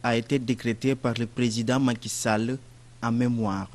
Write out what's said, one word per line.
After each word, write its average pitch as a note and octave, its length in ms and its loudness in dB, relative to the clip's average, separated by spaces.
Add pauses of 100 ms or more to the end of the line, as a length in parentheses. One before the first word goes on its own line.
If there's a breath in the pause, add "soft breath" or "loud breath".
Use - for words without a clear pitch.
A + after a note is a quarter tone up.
a A#2+ 140 2
été A#2 240 0
décrété A#2+ 560 0
par B2 240 -2
le A#2 60 -2
président A#2 540 0
Macky A#2+ 280 -2
Sall A#2 500 0 (460)
en A#2 80 2
mémoire A2+ 640 0